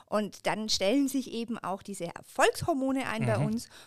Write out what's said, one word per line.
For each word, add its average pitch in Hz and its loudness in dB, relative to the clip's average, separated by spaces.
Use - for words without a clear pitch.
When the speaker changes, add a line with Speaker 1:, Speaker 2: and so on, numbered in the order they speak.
Speaker 1:
Und 208 -2
dann 208 -2
stellen 254 4
sich 262 -2
eben 226 -6
auch 190 -6
diese 190 -8
Erfolgshormone 269 0
ein 220 -2
bei 220 2
Speaker 2:
Mhm. - 2
Speaker 1:
uns. 220 -2